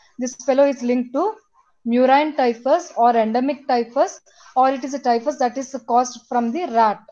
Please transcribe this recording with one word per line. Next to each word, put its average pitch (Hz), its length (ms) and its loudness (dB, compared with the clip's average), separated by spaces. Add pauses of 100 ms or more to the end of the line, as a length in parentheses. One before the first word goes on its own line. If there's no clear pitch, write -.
(180)
this 247 180 -8 (140)
fellow 269 240 4
is 240 80 -16
linked 247 320 -2
to 294 100 -2 (600)
murine 262 520 2
typhus 262 600 0
or 233 200 4
endemic 240 500 -2
typhus, 247 540 -2 (340)
or 262 160 4
it 269 140 -4
is 269 100 -8
a 277 60 -6
typhus 240 380 -2
that 247 200 -2
is 269 160 -10 (140)
caused 247 400 0
from 240 240 -2
the 339 140 -6
rat. 226 340 2 (120)